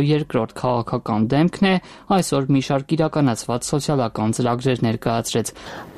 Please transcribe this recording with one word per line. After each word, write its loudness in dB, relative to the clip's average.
երկրորդ -2
քաղաքական 0
դեմքն 2
է, 4
այսօր 0
մի 4
շարք 0
իրականացված 0
սոցիալական 0
ծրագրեր 0
ներկայացրեց։ -2